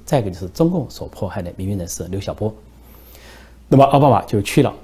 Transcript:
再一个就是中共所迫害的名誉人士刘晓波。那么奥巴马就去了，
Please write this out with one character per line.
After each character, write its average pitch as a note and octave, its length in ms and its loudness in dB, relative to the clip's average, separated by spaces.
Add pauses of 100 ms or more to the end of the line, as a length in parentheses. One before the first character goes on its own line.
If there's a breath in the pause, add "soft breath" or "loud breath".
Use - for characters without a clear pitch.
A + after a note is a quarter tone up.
再 C#3+ 140 0
一 - 20 -4
个 G2+ 80 -4
就 F2 80 -12
是 F#2 100 -10
中 E3 220 0
共 E3+ 180 -4
所 - 200 -14
迫 - 200 -10
害 F#2 140 -8
的 F2 140 -10
名 F#2+ 120 -6
誉 G2+ 80 -4
人 F2 100 -6
士 - 180 -10
刘 F#2 140 -8
晓 G2 140 -8
波。 G#2+ 180 -4 (1200 loud breath)
那 C3+ 60 6
么 C#3 80 10
奥 C#3 160 4
巴 D3 80 6
马 G#2+ 160 4
就 G#2 160 -2
去 - 220 0
了， A2 220 0